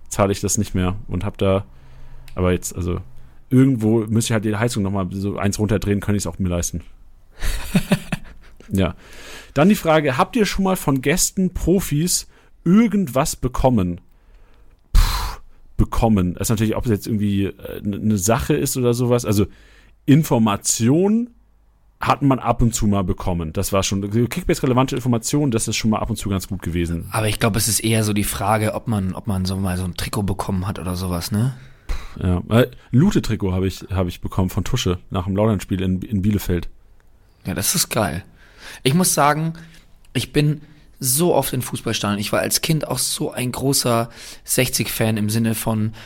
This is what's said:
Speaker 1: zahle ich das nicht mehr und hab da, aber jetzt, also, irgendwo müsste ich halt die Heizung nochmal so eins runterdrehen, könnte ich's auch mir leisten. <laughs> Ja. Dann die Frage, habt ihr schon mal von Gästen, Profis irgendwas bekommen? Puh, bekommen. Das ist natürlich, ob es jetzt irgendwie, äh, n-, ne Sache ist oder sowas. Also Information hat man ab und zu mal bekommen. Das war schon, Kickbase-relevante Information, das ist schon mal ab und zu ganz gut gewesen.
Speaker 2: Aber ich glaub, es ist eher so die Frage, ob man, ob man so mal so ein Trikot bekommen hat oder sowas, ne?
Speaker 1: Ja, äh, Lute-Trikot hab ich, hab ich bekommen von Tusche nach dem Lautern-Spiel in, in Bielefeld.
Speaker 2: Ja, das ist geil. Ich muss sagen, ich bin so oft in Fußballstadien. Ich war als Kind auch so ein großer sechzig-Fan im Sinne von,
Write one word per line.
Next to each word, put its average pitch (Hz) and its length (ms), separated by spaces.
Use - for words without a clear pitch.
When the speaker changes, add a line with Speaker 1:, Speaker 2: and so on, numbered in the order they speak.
Speaker 1:
zahle 98 220
ich 101 100
das 98 160
nicht 101 160
mehr 92 220
und 90 160
hab 101 120
da, 98 280
aber 90 160
jetzt, - 240
also, 90 240
irgendwo 117 560
müsste 113 220
ich 120 60
halt 107 100
die 107 100
Heizung 107 300
nochmal 98 260
so 98 260
eins 98 220
runterdrehen, 101 400
könnte 104 200
ich's 95 100
auch 82 100
mir 95 100
leisten. 87 340
<laughs> - 1300
Ja. 95 260
Dann 151 160
die 214 60
Frage, 156 420
habt 180 200
ihr 208 100
schon - 160
mal 190 140
von 139 240
Gästen, 180 540
Profis 165 720
irgendwas 180 680
bekommen? 113 640
Puh, - 480
bekommen. 107 580
Das - 80
ist 98 80
natürlich, 107 260
ob 107 80
es 120 80
jetzt 101 160
irgendwie, 101 380
äh, - 320
n-, 101 300
ne 107 80
Sache 113 380
ist 143 220
oder 120 180
sowas. 120 300
Also 101 220
Information 147 1200
hat 131 220
man 135 160
ab - 220
und 117 140
zu 110 120
mal 101 180
bekommen. 85 480
Das 98 200
war 98 100
schon, 101 280
Kickbase-relevante 131 680
Information, 123 540
das 113 180
ist 110 80
schon 113 140
mal 101 100
ab 101 100
und 104 60
zu - 120
ganz 98 200
gut 92 120
gewesen. 85 520
Speaker 2:
Aber 110 160
ich 101 100
glaub, 110 180
es 104 120
ist 107 120
eher 110 240
so 107 80
die 104 120
Frage, 107 500
ob - 140
man, 98 260
ob - 120
man 95 200
so 95 100
mal 92 220
so 92 60
ein 87 100
Trikot - 300
bekommen 92 420
hat 101 120
oder 90 180
sowas, 90 360
ne? 120 220
Speaker 1:
Ja, 90 300
äh, 113 200
Lute-Trikot 113 640
hab 92 100
ich, - 280
hab 95 160
ich - 140
bekommen 95 300
von 95 140
Tusche 92 340
nach 92 140
dem 95 100
Lautern-Spiel 101 460
in, 92 220
in 101 180
Bielefeld. 92 480
Speaker 2:
Ja, 95 80
das - 200
ist - 140
geil. 95 340
Ich 135 100
muss 180 220
sagen, 156 400
ich - 200
bin 147 280
so 139 340
oft - 180
in 123 100
Fußballstadien. 107 580
Ich 101 120
war 110 80
als 107 200
Kind 156 260
auch 127 120
so - 340
ein 123 200
großer 120 560
sechzig-Fan - 720
im 104 140
Sinne 113 240
von, 107 380